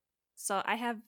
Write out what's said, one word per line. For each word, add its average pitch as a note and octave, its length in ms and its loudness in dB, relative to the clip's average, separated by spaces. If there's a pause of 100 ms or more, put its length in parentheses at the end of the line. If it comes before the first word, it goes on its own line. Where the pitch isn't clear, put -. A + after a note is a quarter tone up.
(340)
So - 300 0
I G#3+ 120 2
have A#3 320 -2